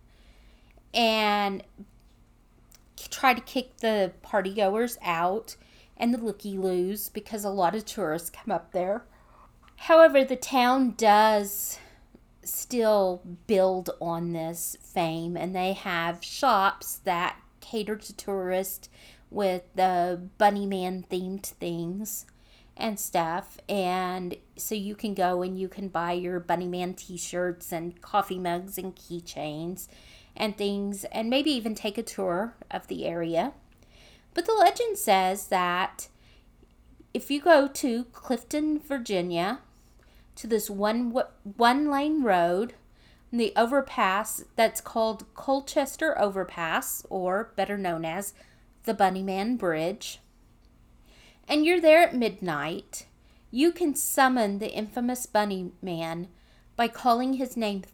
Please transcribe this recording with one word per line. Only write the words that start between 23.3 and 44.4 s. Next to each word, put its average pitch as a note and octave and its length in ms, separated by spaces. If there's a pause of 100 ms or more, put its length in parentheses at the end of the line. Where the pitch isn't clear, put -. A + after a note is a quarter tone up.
And F#3 680 (200)
so - 180
you G#3 200
can G#3 180
go F3+ 300
and F#3 160
you F#3+ 100
can G3 200
buy F3 240
your F3+ 280
Bunny F3 280
Man F3+ 260
t-shirts F3 760
and E3+ 300
coffee G3 380
mugs F3+ 400
and F#3 180
keychains E3 920 (460)
and G#3 220
things, G3+ 500
and A3+ 220
maybe C#4+ 220
even A3+ 240
take G#3 240
a A3 40
tour F#3+ 520 (160)
of - 160
the F3+ 180
area. E3+ 480 (800)
But E4+ 140
the A4+ 80
legend G#4+ 420
says F#3+ 520
that F3+ 600 (1040)
if - 180
you C#4+ 100
go C#4+ 280
to B3 360
Clifton, D4+ 720
Virginia, G3 800 (800)
to - 100
this G#3+ 240
one A3 380
w-, A#3+ 180 (300)
one C4+ 340
lane D4 320
road, F#3 520 (580)
the A#3 240
overpass A3+ 880 (100)